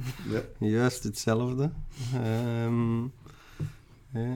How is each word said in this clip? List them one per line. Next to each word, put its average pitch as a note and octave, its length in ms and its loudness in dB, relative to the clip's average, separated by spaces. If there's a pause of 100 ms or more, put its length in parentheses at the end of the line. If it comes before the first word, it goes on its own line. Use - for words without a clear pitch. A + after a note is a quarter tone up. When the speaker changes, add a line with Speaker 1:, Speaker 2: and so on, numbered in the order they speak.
(100)
Speaker 1:
<laughs> A2+ 220 -6
Ja. - 360 -2
Speaker 2:
Juist A#2+ 340 4
hetzelfde. B2 680 2 (440)
Ehm, A#2 880 2 (1080)
eh, A#2 100 -2 (140)